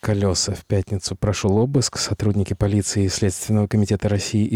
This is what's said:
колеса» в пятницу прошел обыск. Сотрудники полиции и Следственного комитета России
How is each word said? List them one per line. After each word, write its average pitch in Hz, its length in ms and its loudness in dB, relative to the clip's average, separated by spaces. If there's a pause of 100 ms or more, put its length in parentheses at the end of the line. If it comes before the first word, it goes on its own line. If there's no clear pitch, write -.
колеса» 101 560 0
в - 100 -18
пятницу 98 480 -4
прошел 101 440 0
обыск. 131 380 0
Сотрудники 101 580 -2
полиции 101 500 0
и 95 40 0
Следственного 104 600 0
комитета 104 400 2
России 104 480 0